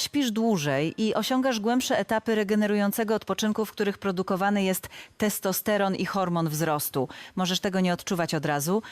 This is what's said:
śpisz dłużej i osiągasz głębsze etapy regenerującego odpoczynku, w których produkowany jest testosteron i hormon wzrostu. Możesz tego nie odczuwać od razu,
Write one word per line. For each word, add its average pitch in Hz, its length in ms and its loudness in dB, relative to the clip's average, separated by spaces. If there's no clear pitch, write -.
śpisz 269 300 0
dłużej 170 720 2
i 220 140 2
osiągasz 254 440 0
głębsze 247 380 0
etapy 220 380 0
regenerującego 208 800 2
odpoczynku, 208 500 -2
w - 60 -8
których 202 260 -2
produkowany 196 640 0
jest 185 260 -2
testosteron 196 800 0
i 185 100 -2
hormon 175 440 0
wzrostu. 151 580 0
Możesz 185 240 0
tego 190 200 0
nie 180 140 2
odczuwać 170 400 -2
od 156 120 -2
razu, 151 360 0